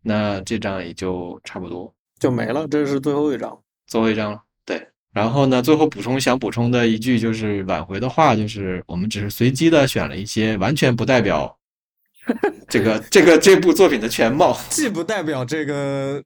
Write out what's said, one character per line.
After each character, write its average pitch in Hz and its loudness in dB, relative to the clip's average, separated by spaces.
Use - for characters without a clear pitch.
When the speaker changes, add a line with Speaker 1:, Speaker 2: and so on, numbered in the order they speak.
Speaker 1:
那 104 -2
这 107 -6
张 95 -6
也 85 -12
就 90 -8
差 - -14
不 90 -12
多。 87 -12
Speaker 2:
就 139 0
没 113 -4
了， 143 -6
这 147 -2
是 139 -2
最 143 -2
后 147 0
一 123 -4
张。 110 -10
Speaker 1:
最 113 -2
后 113 2
一 107 0
张 107 -4
了， 104 -14
对。 - -10
然 107 0
后 135 2
呢， 127 2
最 151 4
后 156 2
补 - -4
充， 127 -4
想 135 0
补 120 -4
充 120 -2
的 120 2
一 113 2
句 117 0
就 113 -2
是 104 -4
挽 87 -4
回 98 -8
的 127 -4
话， 143 4
就 107 0
是 95 -6
我 - -10
们 92 -4
只 104 -6
是 101 -4
随 120 0
机 151 2
的 147 4
选 82 -2
了 71 -10
一 98 -8
些 110 -2
完 98 0
全 139 2
不 117 -2
代 123 4
表 78 0
这 - 2
个， 110 2
Speaker 2:
<laughs> - -12
Speaker 1:
这 202 8
个， 160 8
这 190 8
部 180 4
作 175 6
品 139 0
的 107 -4
全 120 0
貌。 147 2
Speaker 2:
既 302 -2
不 175 -4
代 202 -4
表 147 -4
这 147 -4
个 139 -4